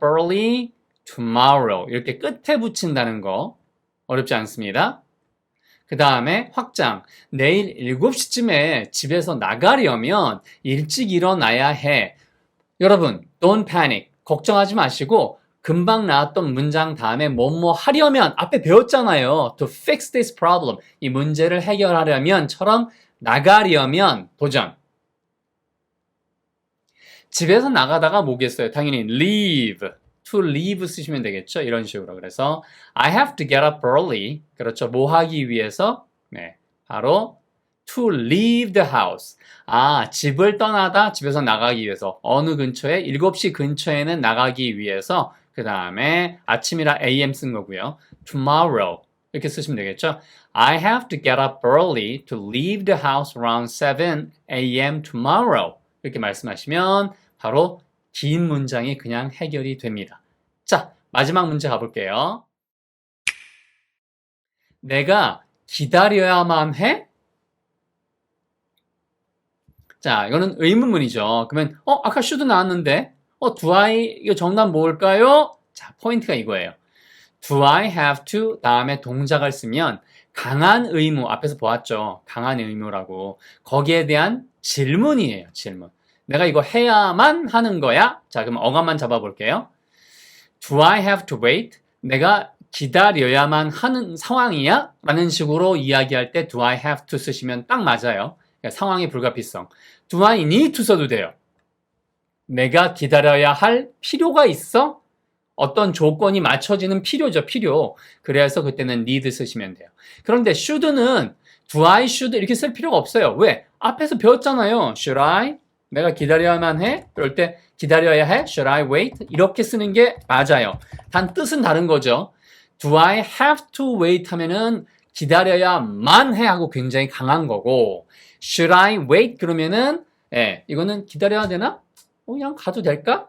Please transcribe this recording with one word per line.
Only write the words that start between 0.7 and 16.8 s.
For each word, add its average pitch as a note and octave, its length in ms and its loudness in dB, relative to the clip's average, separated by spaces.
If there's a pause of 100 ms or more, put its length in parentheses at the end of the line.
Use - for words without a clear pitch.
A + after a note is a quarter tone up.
tomorrow." A#2+ 840 2
이렇게 A#2+ 280 -6
끝에 D4 420 -4
붙인다는 C#3 600 -4
거 G2 360 -6 (500)
어렵지 C3 260 -4
않습니다. A2+ 680 -4 (880)
그 D3+ 60 -6
다음에 C#3+ 560 2
확장. C3+ 500 -4 (260)
내일 D3 480 0
일곱 C3 380 -2
시 - 160 -8
쯤에 D#3 600 0
집에서 D#3+ 440 -4
나가려면 C3 1040 0 (240)
일찍 D3+ 480 -4
일어나야 D#3+ 560 2
해. C#3 480 0 (640)
여러분, E3+ 460 2 (160)
don't G3+ 260 2
panic. C#3 420 0 (140)
걱정하지 G3+ 520 0
마시고 C#3+ 680 0 (180)
금방 F#3+ 480 0
나왔던 D3 460 0
문장 D3+ 420 -2